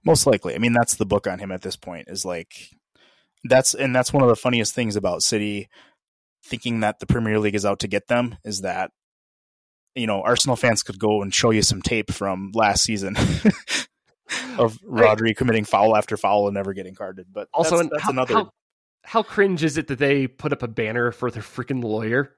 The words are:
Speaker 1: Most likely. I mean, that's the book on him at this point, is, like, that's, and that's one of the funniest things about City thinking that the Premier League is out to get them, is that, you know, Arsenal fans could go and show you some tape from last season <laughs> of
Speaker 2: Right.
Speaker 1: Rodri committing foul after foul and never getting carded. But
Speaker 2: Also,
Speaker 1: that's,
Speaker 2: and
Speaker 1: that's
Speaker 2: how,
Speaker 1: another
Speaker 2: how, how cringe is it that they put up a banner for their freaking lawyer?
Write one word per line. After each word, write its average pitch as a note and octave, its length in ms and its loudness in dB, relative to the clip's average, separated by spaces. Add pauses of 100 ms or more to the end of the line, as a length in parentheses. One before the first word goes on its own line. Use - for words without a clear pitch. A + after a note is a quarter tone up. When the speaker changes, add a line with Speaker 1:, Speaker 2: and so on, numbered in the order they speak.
Speaker 1:
Most D#3+ 200 4
likely. A2 300 2
I E2 40 -4
mean, A#2+ 120 2
that's A#2 240 2
the - 100 -2
book G2 220 0
on F2+ 120 -4
him G2 120 -10
at F#2 100 -10
this F#2+ 140 -10
point, E2+ 320 -16
is, F#2+ 160 -10
like, F2 300 -8 (920)
that's, B2+ 300 4
and C3 200 -2
that's B2+ 200 0
one C#3+ 100 4
of B2 60 8
the A2+ 80 4
funniest A#2+ 360 0
things A2+ 220 -2
about F#2 260 -2
City G#2 460 -2 (800)
thinking A#2 340 -4
that G#2+ 200 -2
the - 60 -12
Premier A2 340 2
League G#2 160 0
is G2+ 100 -2
out G2 140 0
to G2+ 100 -4
get G2+ 180 -2
them, A#2+ 380 0
is G2+ 160 -8
that, F#2 300 -4 (1040)
you A#2+ 120 -2
know, G2+ 140 0
Arsenal B2 340 2
fans A2+ 260 2
could F#2+ 160 -10
go G#2+ 240 2
and G2 120 -6
show A#2 180 2
you A2 100 4
some F#2+ 200 0
tape A2 320 -2
from F#2+ 400 -6
last G#2+ 300 2
season G2+ 340 -4
<laughs> - 1400 -2
of A#2 260 0
Speaker 2:
Right. A2+ 340 4
Speaker 1:
Rodri A2 180 0
committing A2+ 300 0
foul G#2+ 320 4
after G#2+ 180 -2
foul G2+ 320 2
and G2+ 80 -2
never G2 180 -4
getting F#2+ 220 -12
carded. F#2+ 360 -14
But G2+ 220 -10
Speaker 2:
Also, D#3+ 180 0
Speaker 1:
that's, E3+ 100 2
Speaker 2:
and D#3+ 100 -4
Speaker 1:
that's D#3 120 -6
Speaker 2:
how, G3+ 80 -2
Speaker 1:
another B2+ 220 -2
Speaker 2:
how, - 180 0 (520)
how A3+ 200 -2
cringe F#3+ 400 0
is D#3 140 0
it D#3 100 -6
that C3 120 -6
they C#3 280 2
put C#3+ 260 -6
up C#3 100 -4
a B2 40 -6
banner A#2 440 -2
for A#2+ 200 -4
their A2 120 -12
freaking B2+ 400 -6
lawyer? A2+ 540 -2